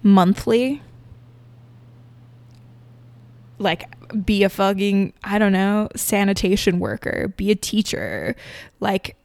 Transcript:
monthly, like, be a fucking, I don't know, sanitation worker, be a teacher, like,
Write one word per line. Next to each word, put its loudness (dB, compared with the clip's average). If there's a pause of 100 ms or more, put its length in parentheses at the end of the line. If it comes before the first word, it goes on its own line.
monthly, 4 (2750)
like, -2 (400)
be 4
a 4
fucking, 0 (100)
I -4
don't 4
know, 0
sanitation 0
worker, -6
be -4
a 4
teacher, -6 (440)
like, -4